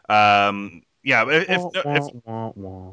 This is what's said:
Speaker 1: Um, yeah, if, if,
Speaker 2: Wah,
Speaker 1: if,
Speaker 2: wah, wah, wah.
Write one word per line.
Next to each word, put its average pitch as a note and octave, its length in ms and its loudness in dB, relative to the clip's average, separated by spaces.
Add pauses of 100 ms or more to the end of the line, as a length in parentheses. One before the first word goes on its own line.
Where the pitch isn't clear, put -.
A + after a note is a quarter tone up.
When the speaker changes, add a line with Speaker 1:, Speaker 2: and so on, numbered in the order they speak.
Speaker 1:
Um, G2+ 760 2 (220)
yeah, C3 260 2
if, E3+ 200 0
if, F#3 120 0
Speaker 2:
Wah, F3+ 140 -10
Speaker 1:
if, F#3 80 -4
Speaker 2:
wah, D3 260 -2 (140)
wah, A2+ 320 -10
wah. F#2 380 -14